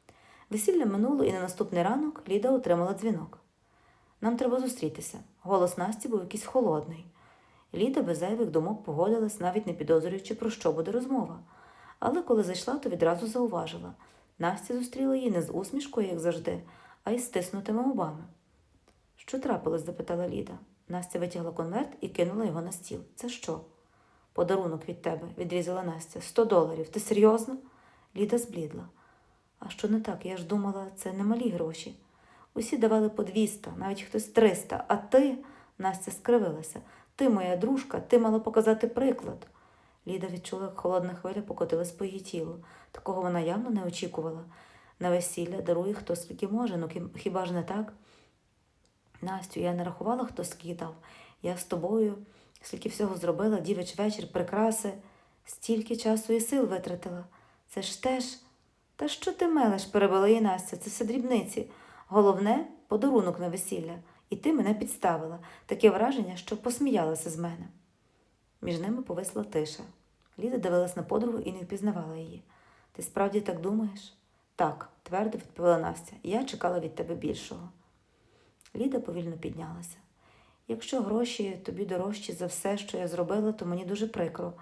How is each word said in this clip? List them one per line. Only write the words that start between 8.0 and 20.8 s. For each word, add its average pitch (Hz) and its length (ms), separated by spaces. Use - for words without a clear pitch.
без 165 160
зайвих 208 320
думок 165 340
погодилась, 208 560
навіть 180 260
не 175 60
підозрюючи, 170 640
про 220 160
що 165 220
буде 165 200
розмова. 254 460
Але 320 240
коли 226 200
зайшла, 185 320
то - 140
відразу 170 380
зауважила. 175 680
Настя 190 360
зустріла 262 420
її 254 140
не 175 120
з - 100
усмішкою, 208 560
як 170 100
завжди, 170 420
а 196 60
із 247 140
стиснутими 196 580
губами. 170 420
«Що - 220
трапилось?» — 170 480
запитала 175 420
Ліда. 190 300